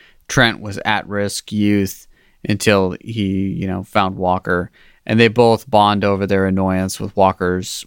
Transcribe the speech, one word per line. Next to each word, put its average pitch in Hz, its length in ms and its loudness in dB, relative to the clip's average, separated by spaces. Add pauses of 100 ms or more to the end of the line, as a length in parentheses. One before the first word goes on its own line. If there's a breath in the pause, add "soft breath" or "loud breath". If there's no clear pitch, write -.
(280 soft breath)
Trent 117 340 0
was 101 240 -10
at-risk 101 640 -4
youth 104 540 0 (420)
until 101 540 2
he, 98 460 -2
you 98 180 -4
know, 92 180 -6
found 95 340 -2
Walker. 90 520 -2 (380 soft breath)
And 113 120 2
they 117 80 6
both 113 400 2
bond 104 380 2
over 101 220 0
their 95 180 2
annoyance 95 540 -2
with 101 160 -10
Walker's 95 720 0